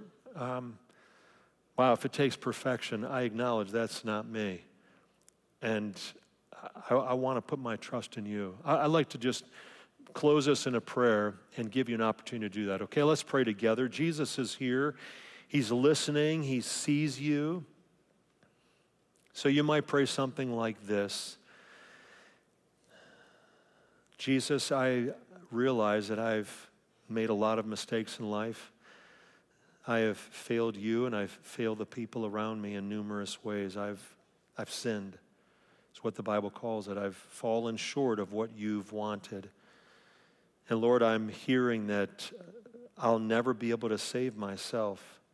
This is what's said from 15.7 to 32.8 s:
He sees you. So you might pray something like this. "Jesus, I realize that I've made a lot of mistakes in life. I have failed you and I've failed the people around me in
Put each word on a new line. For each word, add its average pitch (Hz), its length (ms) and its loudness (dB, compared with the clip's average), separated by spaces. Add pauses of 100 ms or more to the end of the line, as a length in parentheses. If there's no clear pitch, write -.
He 131 180 0
sees 147 580 0
you. 147 460 0 (1700)
So - 160 0
you 147 140 6
might 151 240 4
pray 139 180 4
something 131 500 -2
like 110 300 -2
this. 101 520 -2 (2750)
"Jesus, 135 540 0
I 127 380 2 (420)
realize 110 580 2
that 107 100 -2
I've 110 500 -2 (400)
made 113 200 0
a 113 40 2
lot 110 260 4
of 107 60 -2
mistakes 110 540 -4
in 110 100 -4
life. 107 420 -4 (1160)
I 117 120 2
have 110 180 2
failed 117 600 -2
you 113 280 0
and 120 100 -2
I've 101 160 -2 (100)
failed 110 380 -4
the 107 60 -4
people 113 400 -6
around 107 360 -4
me 104 140 -6
in 101 120 -4